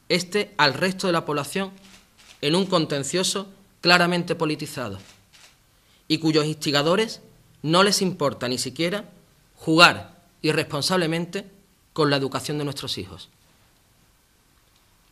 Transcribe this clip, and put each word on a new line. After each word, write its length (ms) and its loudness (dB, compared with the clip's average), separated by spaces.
este 480 -2
al 160 4
resto 340 -2
de 60 2
la 120 -2
población 460 -4
en 140 2
un 100 2
contencioso 800 -2
claramente 540 2
politizado 640 -6
y 100 0
cuyos 280 2
instigadores 760 0
no 220 4
les 180 2
importa 460 -2
ni 100 -4
siquiera 520 -6
jugar 640 4
irresponsablemente 1080 -2
con 160 2
la 80 2
educación 400 -4
de 60 -6
nuestros 340 -8
hijos. 320 -14